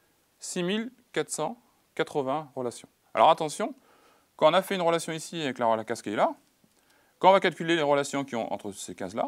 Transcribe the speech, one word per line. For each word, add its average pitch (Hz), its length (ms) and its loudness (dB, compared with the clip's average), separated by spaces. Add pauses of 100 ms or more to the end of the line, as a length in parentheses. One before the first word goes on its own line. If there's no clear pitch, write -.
(400)
six - 240 -6
mille 220 280 -4 (200)
quatre 151 180 -4
cent 160 320 -6 (320)
quatre-vingts 147 640 -4
relations. 123 320 -8 (260)
Alors 123 160 8
attention, 165 460 0 (600)
quand 156 140 6
on 156 40 2
a 190 100 4
fait 196 120 -4
une 185 60 -2
relation 170 320 0
ici 160 280 -10
avec 131 180 -4
la, 113 160 2
la 110 80 -2
case 113 180 -6
qui - 80 -8
est 101 60 -4
là, 208 200 0 (840)
quand 180 100 6
on - 20 10
va 196 80 8
calculer 170 360 0
les 160 60 2
relations 143 420 0
qui 135 120 -10
ont 110 180 -4
entre 101 180 -10
ces - 220 -14
cases-là, 98 340 -6